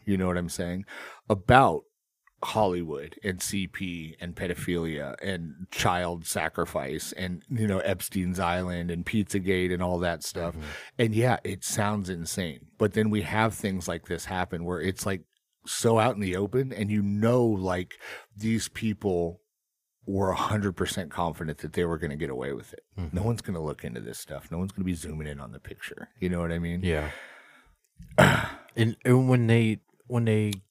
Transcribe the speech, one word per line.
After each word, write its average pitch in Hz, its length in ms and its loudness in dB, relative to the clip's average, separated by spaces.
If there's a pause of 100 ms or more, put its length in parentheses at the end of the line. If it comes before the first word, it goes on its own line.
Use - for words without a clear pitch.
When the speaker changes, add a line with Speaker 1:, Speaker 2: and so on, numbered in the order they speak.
Speaker 1:
You 98 120 2
know 92 120 0
what 90 100 0
I'm 87 100 -2
saying? 90 360 -6 (440)
About 107 540 6 (640)
Hollywood 85 800 0
and 92 180 -4
C 98 240 -2
P 85 540 -8
and 87 160 -10
pedophilia 82 840 -4
and 85 520 -8
child 87 520 0
sacrifice 80 920 -4
and, 90 340 -6
you 113 160 0
know, 98 140 2
Epstein's 92 580 -2
Island 87 540 0
and 85 120 -4
Pizzagate 92 720 2
and 90 80 0
all 90 160 0
that 87 240 0
stuff. 85 320 -6
Speaker 2:
Mm-hmm. 78 100 -10 (360)
Speaker 1:
And 110 160 2
yeah, 117 260 4
it - 220 -6
sounds 104 440 0
insane. 85 580 -6 (120)
But 107 140 4
then 110 180 2
we 107 120 2
have 107 320 2
things 95 340 -2
like 85 180 -6
this 82 200 -4
happen 90 380 -4
where 87 160 -2
it's, 92 240 -2
like, 98 180 -4 (440)
so 113 320 4
out 113 160 4
in 104 60 -4
the 92 160 0
open 123 360 0
and, 101 200 -2
you 104 100 2
know, 110 420 4
like, 92 520 0 (400)
these 110 320 0
people 90 720 -2 (640)
were 98 220 0
a 90 80 2
hundred 101 400 0
percent 87 340 -4
confident 80 460 -4
that - 160 -10
they 90 140 0
were 85 100 0
gonna 76 180 -4
get 76 140 -4
away 64 240 -4
with - 220 -10
it. - 60 -18 (180)
Speaker 2:
Mm-hmm. 82 180 -4
Speaker 1:
No 98 60 0
one's 113 180 0
gonna 87 240 -6
look 73 200 -8
into 60 180 -10
this 57 160 -12
stuff. - 320 -12
No 82 80 -6
one's 95 120 -4
gonna 98 140 -6
be 92 80 0
zooming 76 340 -8
in 71 140 -10
on 60 120 -14
the 71 60 -16
picture. - 520 -16 (100)
You 90 80 -2
know 87 140 -2
what 82 100 -2
I 85 60 -2
mean? 85 240 -4
Speaker 2:
Yeah. 78 260 0 (1080)
<clears throat> - 320 6 (260)
And, 117 260 4
and 127 280 8
when 123 160 6
they, 113 320 6 (280)
when 117 200 0
they 107 260 4 (180)